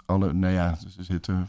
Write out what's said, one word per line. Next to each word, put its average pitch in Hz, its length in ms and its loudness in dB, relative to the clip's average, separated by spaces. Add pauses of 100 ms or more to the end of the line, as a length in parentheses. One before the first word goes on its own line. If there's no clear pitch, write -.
alle... 95 280 2
Nou 92 200 2
ja, 90 120 2 (320)
er 90 60 -10
zitten 90 460 -2